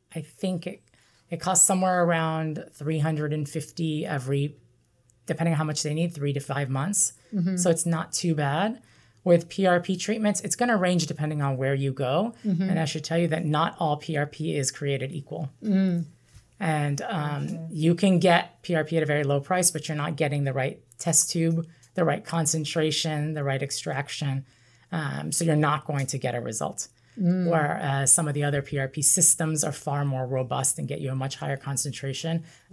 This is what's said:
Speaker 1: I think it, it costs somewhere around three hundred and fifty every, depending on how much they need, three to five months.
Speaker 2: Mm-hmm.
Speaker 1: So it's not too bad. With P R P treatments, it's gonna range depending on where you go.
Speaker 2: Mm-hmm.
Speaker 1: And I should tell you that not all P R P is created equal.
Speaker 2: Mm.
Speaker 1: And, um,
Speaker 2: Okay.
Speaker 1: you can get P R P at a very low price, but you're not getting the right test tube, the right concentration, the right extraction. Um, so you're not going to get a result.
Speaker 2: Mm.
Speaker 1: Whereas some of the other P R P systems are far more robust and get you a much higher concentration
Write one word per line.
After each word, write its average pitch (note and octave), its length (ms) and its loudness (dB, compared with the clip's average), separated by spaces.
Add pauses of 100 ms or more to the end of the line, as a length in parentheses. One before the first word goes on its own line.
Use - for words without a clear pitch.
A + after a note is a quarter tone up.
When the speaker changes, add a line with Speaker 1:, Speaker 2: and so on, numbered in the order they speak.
(140)
Speaker 1:
I D#3+ 80 -6
think F#3 440 -6
it, - 140 -10 (480)
it E3+ 100 -6
costs F#3 280 2
somewhere F#3 360 4
around D#3+ 680 0
three D3+ 280 -2
hundred D3+ 340 0
and D3+ 120 -2
fifty D#3 600 -4
every, C#3+ 500 -2 (680)
depending E3 260 0
on D3+ 60 2
how D#3 60 0
much D3+ 180 -2
they D3+ 100 -2
need, E3+ 220 0
three C#3+ 180 -2
to C3+ 80 -2
five C3+ 300 -2
months. C#3+ 420 0 (220)
Speaker 2:
Mm-hmm. F#3 220 0
Speaker 1:
So F3+ 120 2
it's E3+ 160 2
not E3 280 0
too E3 220 0
bad. D3+ 460 0 (420)
With E3+ 280 6
P F#3+ 160 2
R F3 140 6
P F#3 180 -2
treatments, G#3 420 0
it's - 160 -2
gonna A#3+ 220 2
range F3+ 280 4
depending D3 360 -2
on C3+ 160 0
where C3+ 160 2
you C#3 180 0
go. C#3+ 400 0 (100)
Speaker 2:
Mm-hmm. F#3+ 280 2
Speaker 1:
And D#3+ 80 4
I D#3+ 80 2
should D3 180 -4
tell E3+ 140 0
you E3+ 100 4
that D#3+ 160 -2
not D3+ 340 2
all D3+ 200 0
P D#3 180 -6
R D3 100 0
P D#3 300 -4
is C3 140 0
created C#3 420 -4
equal. D3+ 380 -8 (120)
Speaker 2:
Mm. F#3+ 440 2 (560)
Speaker 1:
And, D3 460 0
um, D3 360 -4
Speaker 2:
Okay. E3+ 140 -6 (120)
Speaker 1:
you E3 240 2
can F#3 240 4
get E3+ 440 4
P F3 120 -2
R D#3 100 2
P E3 140 -4
at D#3 40 2
a D3+ 40 0
very D3 180 2
low C#3+ 160 2
price, F3+ 300 2
but - 180 -6
you're D#3 80 -4
not D3+ 200 -4
getting C#3+ 280 0
the C3+ 80 -2
right C3+ 260 -2 (200)
test - 320 2
tube, E3 360 0 (280)
the F3+ 100 0
right D3+ 200 0
concentration, D#3 1120 -2
the D3+ 100 -4
right C3+ 180 -2
extraction. C#3 840 -4 (480)
Um, D3+ 400 -4
so E3+ 120 0
you're D#3 120 4
not D3+ 300 2
going C#3 200 -2
to C3+ 120 -6
get B2 160 -2
a A#2+ 60 -4
result. - 480 -6 (320)
Speaker 2:
Mm. F3+ 300 4
Speaker 1:
Whereas C#3+ 600 2
some D#3 160 2
of C#3+ 60 -4
the D3 100 0
other C#3+ 180 0
P C#3 160 -6
R C3+ 100 -2
P C#3+ 140 -6
systems D#3 640 4
are D3+ 80 -2
far C#3+ 320 -2
more C3 220 -2
robust C3 520 -2
and C#3+ 100 -6
get - 120 -6
you C#3 100 -4
a C3 40 -4
much C3 220 -4
higher C#3+ 200 -4
concentration C#3 880 -4 (280)